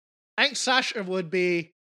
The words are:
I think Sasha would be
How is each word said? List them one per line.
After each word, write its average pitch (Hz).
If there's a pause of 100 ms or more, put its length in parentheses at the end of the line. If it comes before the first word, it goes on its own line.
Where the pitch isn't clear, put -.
(380)
I 233
think 277
Sasha 254
would 185
be 180 (160)